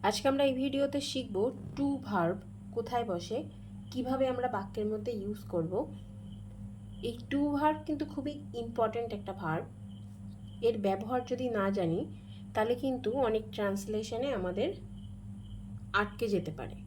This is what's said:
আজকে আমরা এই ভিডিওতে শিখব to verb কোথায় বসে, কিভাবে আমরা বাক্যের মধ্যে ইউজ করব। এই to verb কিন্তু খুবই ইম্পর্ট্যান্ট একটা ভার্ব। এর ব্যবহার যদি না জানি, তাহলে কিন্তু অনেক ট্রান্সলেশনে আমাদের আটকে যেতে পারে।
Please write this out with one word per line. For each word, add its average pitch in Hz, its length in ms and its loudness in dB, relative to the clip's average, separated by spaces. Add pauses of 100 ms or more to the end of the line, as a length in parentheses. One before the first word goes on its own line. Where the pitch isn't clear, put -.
আজকে - 220 0
আমরা 277 180 6
এই 262 140 4
ভিডিওতে 277 380 2 (100)
শিখব 247 260 -2 (400)
to 277 100 2 (220)
verb 185 300 4 (380)
কোথায় 233 340 0
বসে, 180 280 -2 (540)
কিভাবে 254 400 2
আমরা 247 240 0
বাক্যের 202 360 -2
মধ্যে 214 200 -2 (100)
ইউজ 208 180 -4 (120)
করব। 165 200 2 (1400)
এই 233 60 -4 (160)
to 277 100 4 (200)
verb 311 180 6 (100)
কিন্তু 302 240 0
খুবই 285 220 -2 (280)
ইম্পর্ট্যান্ট 226 560 2
একটা 196 140 -6 (100)
ভার্ব। 160 220 2 (1040)
এর 226 80 4 (100)
ব্যবহার 214 340 2 (100)
যদি 254 160 0 (120)
না 196 80 4 (120)
জানি, 175 220 4 (540)
তাহলে 226 280 4
কিন্তু 254 280 2 (180)
অনেক 220 160 2 (100)
ট্রান্সলেশনে 214 760 0 (100)
আমাদের 190 320 2 (1300)
আটকে 208 340 0
যেতে 160 240 2
পারে। 107 180 -6 (100)